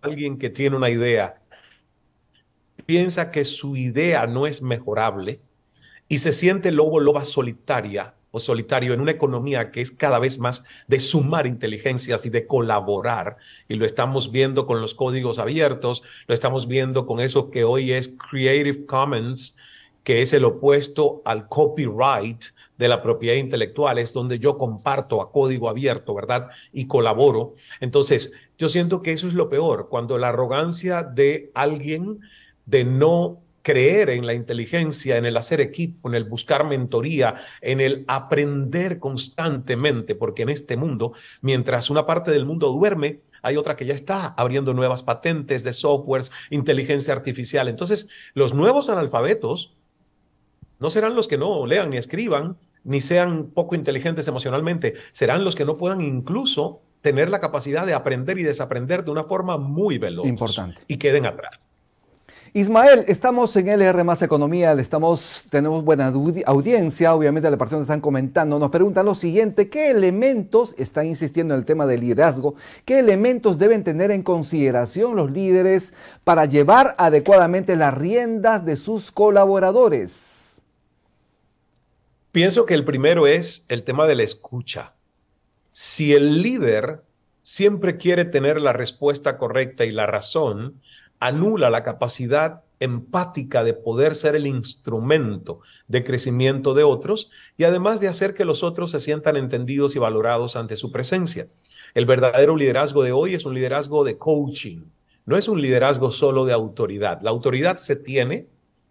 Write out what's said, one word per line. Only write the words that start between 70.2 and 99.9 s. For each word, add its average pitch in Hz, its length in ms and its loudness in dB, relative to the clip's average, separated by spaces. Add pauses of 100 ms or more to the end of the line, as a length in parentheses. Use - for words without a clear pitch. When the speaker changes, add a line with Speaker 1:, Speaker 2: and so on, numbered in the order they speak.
Speaker 2:
están 151 280 -4
insistiendo 160 480 -2
en 131 80 0
el - 40 -6
tema 156 200 0
del 120 160 2
liderazgo, 135 540 2 (280)
qué 262 160 2
elementos 214 580 4
deben 208 280 4
tener 180 260 0
en 196 100 0
consideración 165 920 0
los 147 160 0
líderes 185 640 2 (320)
para 165 180 6
llevar 156 540 6
adecuadamente 180 800 6
las 147 160 4
riendas 214 720 0
de 156 100 0
sus 214 360 -6
colaboradores? 196 1500 2 (1700)
Speaker 1:
Pienso 190 320 4
que 180 80 0
el 147 100 2
primero 143 440 4
es 165 420 0
el 120 140 -6
tema 143 240 2
de 147 80 4
la 117 80 2
escucha. - 720 -8 (800)
Si - 420 0
el 147 280 6
líder 156 600 0 (400)
siempre 190 540 0
quiere 175 300 0
tener 147 340 0
la 139 140 2
respuesta 139 640 -2
correcta 127 480 -2
y 113 60 -4
la 107 140 -2
razón, 110 760 -4 (380)
anula 156 500 2
la 113 140 0
capacidad 131 800 -2 (160)
empática 131 840 -4
de 113 100 0
poder 127 420 0
ser 151 200 0
el 147 120 -2
instrumento 117 1120 -4 (280)
de 123 160 0
crecimiento 131 720 0
de 147 100 6
otros 170 460 2 (280)
y 165 80 2
además 185 340 2
de 196 80 0
hacer 190 260 -2
que 196 100 -2
los 160 200 -2
otros 170 260 -4
se 151 120 -4
sientan 151 340 0
entendidos 135 600 -2